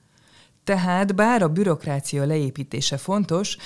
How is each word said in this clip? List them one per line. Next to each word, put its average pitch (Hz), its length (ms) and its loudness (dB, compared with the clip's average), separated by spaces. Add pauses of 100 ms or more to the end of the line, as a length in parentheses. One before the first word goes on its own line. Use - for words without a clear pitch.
(640)
Tehát 190 520 2
bár 220 260 4
a 165 80 4
bürokrácia 151 760 0
leépítése 139 720 -2
fontos, 196 680 -2